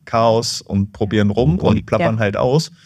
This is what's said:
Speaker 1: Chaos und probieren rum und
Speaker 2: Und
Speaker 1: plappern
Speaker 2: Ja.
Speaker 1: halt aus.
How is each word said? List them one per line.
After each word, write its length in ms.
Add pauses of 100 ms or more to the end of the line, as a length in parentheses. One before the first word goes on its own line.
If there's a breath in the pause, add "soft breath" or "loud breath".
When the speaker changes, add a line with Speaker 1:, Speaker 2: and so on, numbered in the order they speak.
Speaker 1:
Chaos 560
und 320
probieren 380
rum 280
und 200
Speaker 2:
Und 80
Speaker 1:
plappern 300
Speaker 2:
Ja. 40
Speaker 1:
halt 160
aus. 340 (140 loud breath)